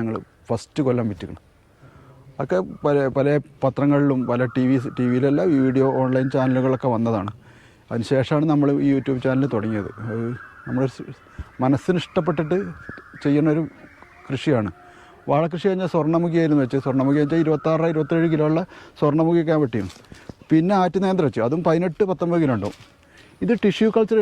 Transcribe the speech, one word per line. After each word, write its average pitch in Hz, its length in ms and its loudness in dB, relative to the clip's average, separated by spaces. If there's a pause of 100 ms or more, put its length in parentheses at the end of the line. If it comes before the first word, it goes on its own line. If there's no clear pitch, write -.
ഞങ്ങൾ 113 140 -4 (340)
ഫസ്റ്റ് - 380 -4
കൊല്ലം 120 240 0
വിറ്റിക്കണം. 98 320 -10 (920)
അതൊക്കെ 143 240 -2 (280)
പല, 143 200 2 (100)
പല 143 220 2 (240)
പത്രങ്ങളിലും 139 580 2 (120)
പല 123 240 0
ടി 127 160 2
വി, 139 40 4 (220)
ടി 127 140 0
വിയിലല്ല, 139 280 2 (140)
വീഡിയോ 131 320 2 (160)
ഓൺലൈൻ 131 320 0
ചാനലുകളൊക്കെ 131 600 0
വന്നതാണ്. 113 360 -2 (600)
അതിനുശേഷമാണ് 135 600 0
നമ്മൾ 143 160 2 (180)
ഈ 139 80 4
YouTube 131 300 -2
ചാനൽ 131 300 0
തുടങ്ങിയത്. 107 360 -4 (200)
അത് 113 160 -6 (400)
നമ്മുടെ 127 300 -2
സ്-, - 120 -14 (560)
മനസ്സിന് 143 400 0
ഇഷ്ടപ്പെട്ടിട്ട് 170 560 -2 (640)
ചെയ്യുന്നൊരു 151 400 2 (640)
കൃഷിയാണ്. 123 440 0 (580)
വാഴക്കൃഷി 160 400 0
കഴിഞ്ഞാൽ 185 260 -2
സ്വർണ്ണമുഖിയായിരുന്നു 160 720 2
വെച്ച്, 139 180 -2
സ്വർണ്ണമുഖി 135 400 2
വെച്ചാൽ 160 220 2
ഇരുപത്താറ്, 160 500 0
ഇരുപത്തേഴ് 160 400 0
കിലോ 151 160 2
ഉള്ള 165 80 0 (400)
സ്വർണ്ണമുഖിയൊക്കെ 160 540 2
ഞാൻ 151 120 2
വെട്ടിയിരുന്നു. 110 300 -4 (540)
പിന്നെ 165 300 4
ആറ്റുനേന്ത്ര 185 460 0
വെച്ചു, 117 180 -2
അതും 147 220 0
പതിനെട്ട്, 170 420 0
പത്തൊമ്പത് 175 340 0
കിലോ 131 140 2
ഉണ്ടാവും. 101 180 -4 (680)
ഇത് 185 80 2 (100)
ടിഷ്യൂ 220 320 2
കൾച്ചർ 220 280 2